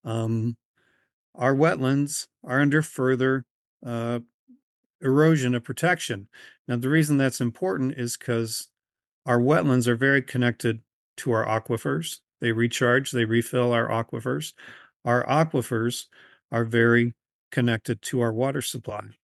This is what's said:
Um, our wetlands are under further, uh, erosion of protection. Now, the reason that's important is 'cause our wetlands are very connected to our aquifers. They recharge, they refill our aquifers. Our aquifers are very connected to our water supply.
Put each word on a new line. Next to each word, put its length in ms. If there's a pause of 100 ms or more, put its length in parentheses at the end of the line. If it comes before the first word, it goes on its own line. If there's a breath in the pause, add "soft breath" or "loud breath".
Um, 540 (760)
our 220
wetlands 720 (160)
are 160
under 220
further, 640 (400)
uh, 340 (800)
erosion 560
of 80
protection. 640 (400 loud breath)
Now, 80
the 140
reason 280
that's 220
important 580
is 200
'cause 500 (580)
our 140
wetlands 480
are 80
very 260
connected 600 (360)
to 140
our 140
aquifers. 760 (180)
They 120
recharge, 600
they 140
refill 480
our 160
aquifers. 640 (500 loud breath)
Our 220
aquifers 800 (460 soft breath)
are 120
very 500 (380)
connected 520
to 180
our 100
water 300
supply. 640